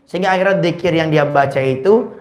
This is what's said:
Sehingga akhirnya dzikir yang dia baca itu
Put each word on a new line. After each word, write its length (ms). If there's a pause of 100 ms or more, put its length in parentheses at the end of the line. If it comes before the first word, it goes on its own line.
Sehingga 320
akhirnya 240
dzikir 320
yang 160
dia 160
baca 400
itu 560